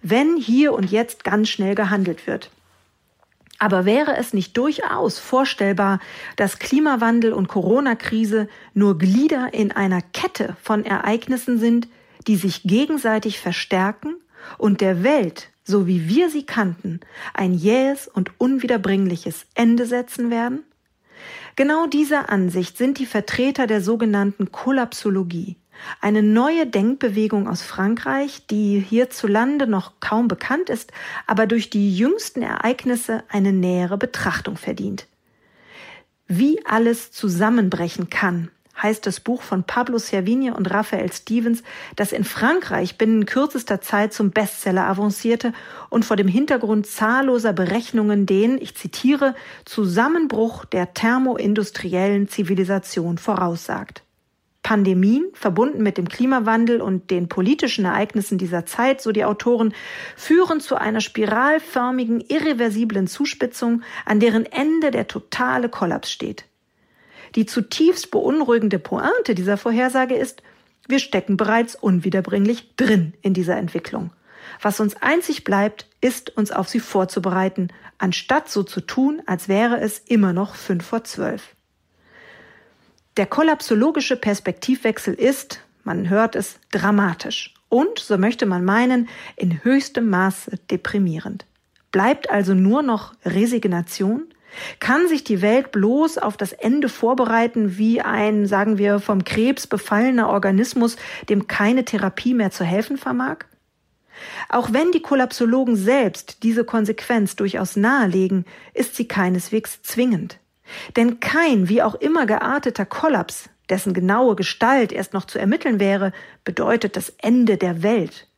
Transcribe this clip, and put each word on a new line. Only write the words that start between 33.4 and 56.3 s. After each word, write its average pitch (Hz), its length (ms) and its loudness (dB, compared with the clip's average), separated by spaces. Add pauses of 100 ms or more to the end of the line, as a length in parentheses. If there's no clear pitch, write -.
nähere 180 420 0
Betrachtung - 600 -4
verdient. 196 480 -8 (1200)
Wie 277 380 2
alles 233 440 2
zusammenbrechen 180 1000 0
kann, 175 400 -2 (320)
heißt 214 240 -2
das 190 140 -4
Buch 240 200 -4
von 185 240 -4
Pablo 240 320 -2
Servigne 226 580 -2
und 180 160 -2
Raphael 196 400 -2
Stevens, 233 520 -2 (340)
das 202 160 -2
in 208 120 -2
Frankreich 226 720 -2
binnen 220 260 4
kürzester 254 560 -2
Zeit 208 320 -2
zum 202 200 0
Bestseller 190 540 0
avancierte 208 680 -2 (340)
und 233 160 2
vor 220 120 0
dem 196 120 2
Hintergrund 220 580 0
zahlloser 233 680 0
Berechnungen 202 720 0
den, 220 340 2
ich - 140 -14
zitiere, 269 600 0 (300)
„Zusammenbruch 226 1000 0
der 180 260 -2
thermoindustriellen 202 1400 0
Zivilisation“ 180 880 -2
voraussagt. 180 880 -6 (600)
Pandemien, 202 720 2
verbunden 226 500 0
mit 202 140 0
dem 175 120 -4
Klimawandel 233 760 2